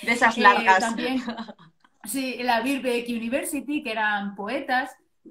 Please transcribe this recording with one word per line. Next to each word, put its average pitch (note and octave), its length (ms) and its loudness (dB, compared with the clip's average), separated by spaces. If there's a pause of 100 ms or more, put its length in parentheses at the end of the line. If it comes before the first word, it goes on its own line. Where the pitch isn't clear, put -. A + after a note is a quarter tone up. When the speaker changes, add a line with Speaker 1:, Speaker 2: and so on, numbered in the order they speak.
Speaker 1:
De A3 120 -2
esas A#3 240 4
Speaker 2:
eh, A3+ 60 0
Speaker 1:
largas. G3+ 360 6
Speaker 2:
también, A#3+ 420 -2 (800)
sí, B3+ 400 -6
la A#3 180 2
Birkbeck B3 480 -2
University, C4+ 720 -4
que A3+ 80 -6
eran G#3 440 -2
poetas, C4 560 -4 (400)